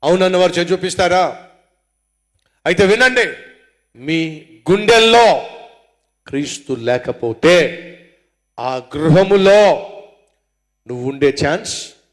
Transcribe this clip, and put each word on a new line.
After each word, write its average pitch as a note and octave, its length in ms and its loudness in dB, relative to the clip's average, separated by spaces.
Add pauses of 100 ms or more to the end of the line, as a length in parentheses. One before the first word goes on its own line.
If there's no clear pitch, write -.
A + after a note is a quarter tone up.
అవునన్న F#3 340 2
వారు F3+ 160 2
చేయి F3 200 -2
చూపిస్తారా? F3+ 760 -2 (1160)
అయితే F3+ 200 2
వినండి, A#3+ 400 2 (720)
మీ D#3 420 -6 (300)
గుండెల్లో A3 720 4 (840)
క్రీస్తు C#3 460 -8
లేకపోతే A#2+ 840 -2 (1040)
ఆ B2+ 180 -6
గృహములో F#3+ 1120 2 (1000)
నువ్వు B2 220 -8
ఉండే C#3 260 0 (100)
ఛాన్స్ - 480 -8 (180)